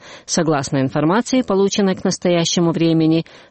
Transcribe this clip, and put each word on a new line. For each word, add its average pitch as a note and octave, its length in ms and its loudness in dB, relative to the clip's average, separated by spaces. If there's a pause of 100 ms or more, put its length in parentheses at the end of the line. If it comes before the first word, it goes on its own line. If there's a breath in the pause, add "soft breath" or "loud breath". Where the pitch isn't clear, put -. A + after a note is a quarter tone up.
(260 loud breath)
Согласно D3 560 -2
информации, E3+ 600 0
полученной G3 540 0
к - 80 -8
настоящему E3+ 680 0
времени, D#3+ 520 2 (260 loud breath)